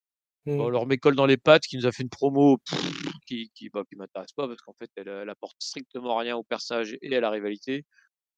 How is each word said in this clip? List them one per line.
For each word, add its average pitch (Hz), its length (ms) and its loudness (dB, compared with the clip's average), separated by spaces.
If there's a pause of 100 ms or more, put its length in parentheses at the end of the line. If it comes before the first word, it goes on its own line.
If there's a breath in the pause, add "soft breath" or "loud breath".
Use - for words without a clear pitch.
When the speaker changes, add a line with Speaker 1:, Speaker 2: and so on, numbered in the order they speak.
(440)
Speaker 1:
Bon, 143 200 -2
Speaker 2:
Hmm. - 40 -2
Speaker 1:
alors, 120 180 0
Mécole 135 280 4
dans 135 120 4
les 135 100 6
pattes, 156 260 6
qui - 140 -10
nous 123 100 -2
a 120 60 2
fait - 100 -8
une 127 60 -6
promo, 139 500 6 (100)
pff, - 440 -6 (140)
qui, 113 280 -10
qui, 110 160 -18
bah, 101 180 -6
qui 101 80 -20
m'intéresse 95 360 -14
pas 143 160 -6
parce 120 120 -14
qu'en - 180 -20
fait, 117 180 -16
elle, 98 120 -14
elle 101 220 -12
apporte - 300 -14
strictement 123 560 -8
rien 120 200 -4
au 117 60 -8
perçage 113 580 -6
et 135 160 -4
à 123 40 2
la 110 100 0
rivalité. 107 540 -6 (540)